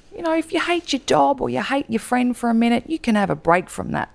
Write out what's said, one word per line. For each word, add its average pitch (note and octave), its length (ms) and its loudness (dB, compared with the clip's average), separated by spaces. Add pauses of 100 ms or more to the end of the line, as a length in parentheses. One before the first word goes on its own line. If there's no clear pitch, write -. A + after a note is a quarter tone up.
(140)
You F4 80 -12
know, D#4+ 120 0
if E4 180 -2
you D#4+ 80 0
hate E4+ 320 -2
your C4 80 -2
job C#4 420 2
or B3 80 -2
you B3 120 -2
hate C4+ 280 -4
your A3+ 100 -2
friend B3 340 0
for A#3+ 140 -4
a A3+ 60 2
minute, A#3 340 2
you D#4+ 100 -4
can A3+ 160 0
have G3+ 140 2
a F3 80 0
break E3+ 320 2
from - 240 -8
that, - 220 -4